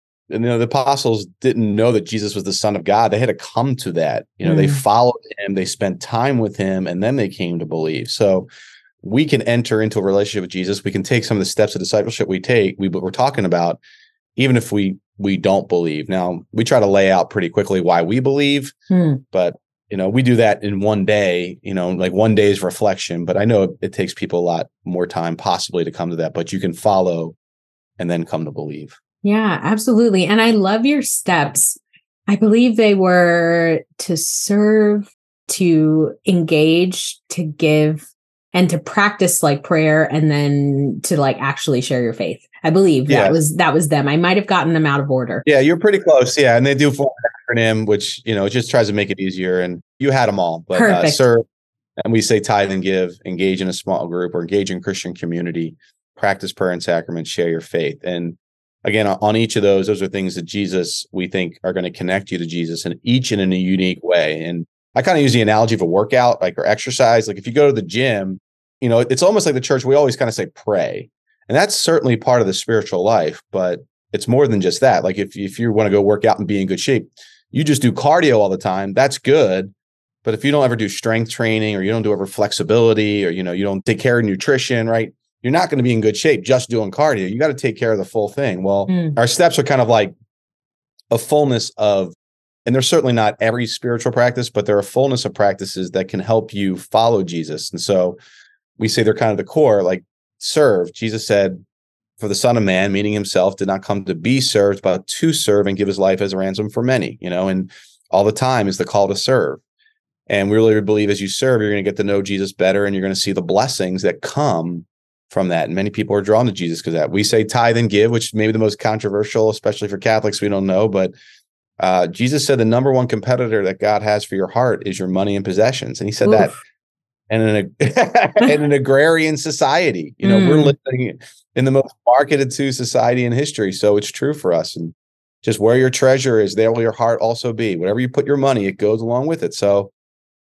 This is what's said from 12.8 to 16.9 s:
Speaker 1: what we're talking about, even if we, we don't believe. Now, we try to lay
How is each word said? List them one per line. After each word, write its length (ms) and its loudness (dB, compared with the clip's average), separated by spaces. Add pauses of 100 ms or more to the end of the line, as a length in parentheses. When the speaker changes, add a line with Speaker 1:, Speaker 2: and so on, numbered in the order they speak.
Speaker 1:
what 140 -4
we're 80 -6
talking 340 -2
about, 340 0 (580)
even 200 4
if 160 -2
we, 240 0 (220)
we 180 -2
don't 320 0
believe. 400 -2
Now, 320 -4 (120)
we 120 -2
try 160 4
to 60 4
lay 240 4